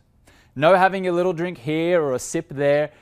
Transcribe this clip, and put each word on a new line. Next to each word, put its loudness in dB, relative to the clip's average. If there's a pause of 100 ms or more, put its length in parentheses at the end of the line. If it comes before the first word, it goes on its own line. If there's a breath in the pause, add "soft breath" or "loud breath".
(580 soft breath)
No 6
having 2
a -2
little 0
drink -8
here -2
or -2
a -4
sip -8
there, 0 (100)